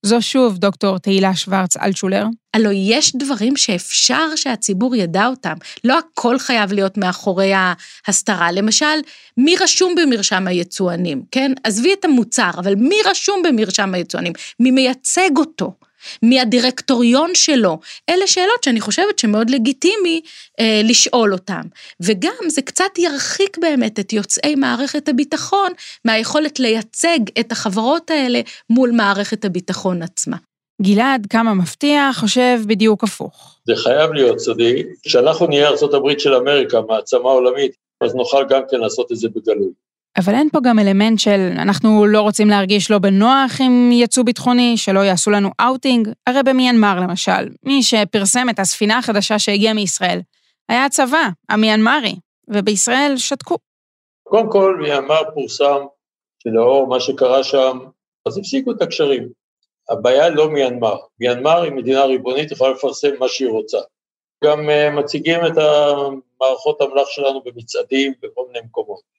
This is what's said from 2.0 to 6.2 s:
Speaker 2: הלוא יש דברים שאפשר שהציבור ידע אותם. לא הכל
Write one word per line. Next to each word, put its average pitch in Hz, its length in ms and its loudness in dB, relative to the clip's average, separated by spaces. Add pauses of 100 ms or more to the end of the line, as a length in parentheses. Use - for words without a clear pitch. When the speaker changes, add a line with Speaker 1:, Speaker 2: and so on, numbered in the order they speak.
Speaker 2:
הלוא 220 220 2
יש 220 400 0
דברים 262 400 -2
שאפשר 269 800 -2
שהציבור 233 600 -2
ידע 196 320 0
אותם. 247 260 -6 (300)
לא 262 160 2
הכל 254 400 -2